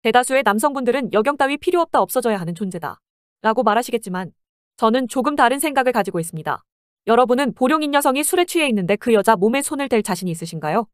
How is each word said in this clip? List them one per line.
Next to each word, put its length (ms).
대다수의 420
남성분들은 680
여경 240
따위 200
필요 240
없다, 200
없어져야 400
하는 140
존재다 460
라고 200
말하시겠지만 720
저는 320
조금 280
다른 240
생각을 320
가지고 260
있습니다. 460
여러분은 480
보룡인 400
여성이 300
술에 200
취해 240
있는데 280
그 160
여자 240
몸에 240
손을 280
댈 140
자신이 280
있으신가요? 640